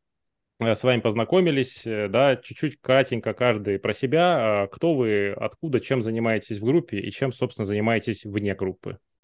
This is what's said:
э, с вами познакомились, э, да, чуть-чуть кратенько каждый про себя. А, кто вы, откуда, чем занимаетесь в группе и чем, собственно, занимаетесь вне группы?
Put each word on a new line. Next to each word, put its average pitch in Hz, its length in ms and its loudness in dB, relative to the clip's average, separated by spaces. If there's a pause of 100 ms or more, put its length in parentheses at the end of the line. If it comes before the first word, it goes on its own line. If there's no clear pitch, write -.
(600)
э, 117 160 2
с - 80 -6
вами 123 160 4
познакомились, 135 840 0
э, 107 240 -2
да, 127 280 4
чуть-чуть - 440 -8
кратенько 127 540 0
каждый 104 460 0
про 107 120 -2
себя. 131 680 2
А, 101 60 0
кто 165 260 0
вы, 104 420 0
откуда, 123 440 -2
чем 131 200 -2
занимаетесь 113 580 -2
в 104 60 -8
группе 139 340 0
и 101 120 -6
чем, 131 220 -4
собственно, 113 340 -4
занимаетесь 107 580 0
вне 101 300 -4
группы? 95 440 -6 (260)